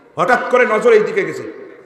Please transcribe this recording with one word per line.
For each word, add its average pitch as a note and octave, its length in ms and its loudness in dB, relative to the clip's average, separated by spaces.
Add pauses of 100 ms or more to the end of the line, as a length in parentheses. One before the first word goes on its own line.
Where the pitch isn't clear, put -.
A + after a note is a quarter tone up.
(160)
হঠাৎ A#3 340 0
করে B3 160 2
নজর A3 260 2
এই G#3+ 120 6
দিকে F#3 220 -4
গেছে, - 500 -12 (100)